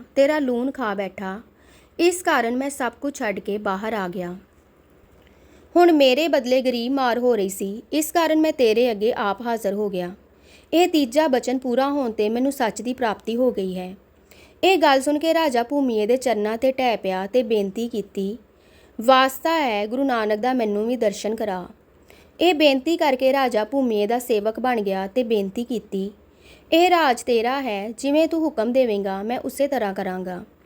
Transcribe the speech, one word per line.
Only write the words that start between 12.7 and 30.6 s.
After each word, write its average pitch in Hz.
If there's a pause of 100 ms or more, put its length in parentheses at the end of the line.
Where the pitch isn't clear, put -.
ਦੀ 240
ਪ੍ਰਾਪਤੀ 226
ਹੋ 247
ਗਈ 190
ਹੈ। 185 (680)
ਇਹ 370
ਗੱਲ 277
ਸੁਣ 294
ਕੇ 330
ਰਾਜਾ 285
ਭੂਮੀਏ 240
ਦੇ 240
ਚਰਨਾਂ 220
'ਤੇ 262
ਢਹਿ 247
ਪਿਆ 190
ਤੇ 247
ਬੇਨਤੀ 214
ਕੀਤੀ, 202 (640)
"ਵਾਸਤਾ 262
ਹੈ 214
ਗੁਰੂ 214
ਨਾਨਕ 214
ਦਾ, 254
ਮੈਨੂੰ 214
ਵੀ 247
ਦਰਸ਼ਨ 214
ਕਰਾ।" 190 (720)
ਇਹ 349
ਬੇਨਤੀ 294
ਕਰਕੇ 262
ਰਾਜਾ 240
ਭੂਮੀਏ 214
ਦਾ 233
ਸੇਵਕ 220
ਬਣ 240
ਗਿਆ 190
ਤੇ 254
ਬੇਨਤੀ 214
ਕੀਤੀ, 208 (640)
"ਇਹ 349
ਰਾਜ 302
ਤੇਰਾ 240
ਹੈ, 208
ਜਿਵੇਂ 285
ਤੂੰ 320
ਹੁਕਮ 240
ਦੇਵੇਂਗਾ 202
ਮੈਂ 240
ਉਸੇ 277
ਤਰ੍ਹਾਂ 220
ਕਰਾਂਗਾ।" 185 (220)